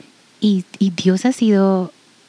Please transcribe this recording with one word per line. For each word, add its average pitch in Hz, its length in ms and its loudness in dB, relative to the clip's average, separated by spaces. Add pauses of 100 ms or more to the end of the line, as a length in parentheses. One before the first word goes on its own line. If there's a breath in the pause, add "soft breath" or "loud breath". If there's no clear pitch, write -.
(400 loud breath)
Y, 196 240 0 (140)
y 196 120 0
Dios 185 360 -2
ha 254 60 0
sido 190 600 0 (360)